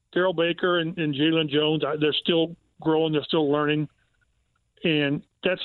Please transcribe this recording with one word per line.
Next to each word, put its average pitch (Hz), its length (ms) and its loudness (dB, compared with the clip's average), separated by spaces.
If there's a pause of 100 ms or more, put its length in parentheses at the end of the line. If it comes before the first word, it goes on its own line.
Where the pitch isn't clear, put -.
(120)
Darrell 185 200 0
Baker 170 480 0
and, 165 180 -4
and 151 160 -2
Jalen 156 360 2
Jones, 151 340 0
uh, 143 160 -4
they're 147 140 2
still 165 420 0 (240)
growing, 160 320 0
they're 147 120 0
still 151 280 0
learning, 151 340 0 (1000)
and 147 380 0 (220)
that's 185 200 -2